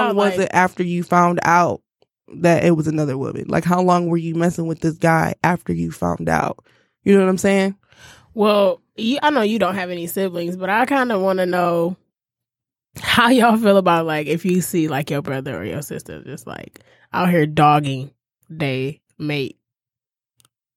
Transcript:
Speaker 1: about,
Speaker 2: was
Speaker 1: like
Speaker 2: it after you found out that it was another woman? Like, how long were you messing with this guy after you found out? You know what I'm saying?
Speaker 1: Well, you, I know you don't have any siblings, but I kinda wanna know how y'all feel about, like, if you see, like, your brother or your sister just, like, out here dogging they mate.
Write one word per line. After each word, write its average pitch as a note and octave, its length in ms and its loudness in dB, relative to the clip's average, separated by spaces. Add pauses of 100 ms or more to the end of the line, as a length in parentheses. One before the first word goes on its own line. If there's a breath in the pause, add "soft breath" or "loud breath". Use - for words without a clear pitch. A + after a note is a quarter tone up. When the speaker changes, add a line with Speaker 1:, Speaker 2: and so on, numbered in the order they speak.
(100)
Speaker 1:
about, G3+ 60 -2
Speaker 2:
was G3+ 200 2
Speaker 1:
like F#3 100 0
Speaker 2:
it - 60 -8
after F#3 300 0
you F3 200 -2
found F3 400 2
out E3+ 400 2 (520)
that E3+ 300 2
it F3 80 4
was D#3 140 0
another D3+ 300 -2
woman? - 320 -8
Like, E3 160 -2
how F3 160 2
long F3 280 2
were E3+ 100 0
you E3 160 -4
messing E3+ 320 -2
with D#3+ 140 -6
this D#3 180 -2
guy E3 440 0
after F3 300 -2
you E2 180 -4
found E2+ 380 -4
out? - 360 -2 (380)
You G3 120 4
know G3 100 6
what F#3 60 2
I'm F#3 80 0
saying? G3 380 0 (580 soft breath)
Speaker 1:
Well, G#3 480 2 (140)
you, A#3 260 -2
I D4 80 4
know C#4+ 100 2
you G#3+ 180 0
don't F#3 160 0
have F3+ 160 -6
any F3 160 -8
siblings, F3 500 -4
but F#3 120 -6
I A3 160 2
kinda B3 340 0
wanna F#3 280 0
know F3 500 0 (1000)
how - 340 2
y'all A#3 260 4
feel G3+ 220 4
about, F3 280 2
like, D3+ 200 -4
if D#3+ 180 -4
you F#3 160 2
see, D#3+ 280 -2
like, D3 220 -4
your C#3+ 120 -4
brother C3+ 360 -6
or F2 60 -8
your G#2+ 180 -6
sister - 420 -14
just, C#3+ 220 -16
like, - 340 -16 (320 soft breath)
out F3+ 180 0
here D#3+ 160 4
dogging D3 640 2 (400)
they C#3 500 -6 (180)
mate. D3 400 -6 (1200)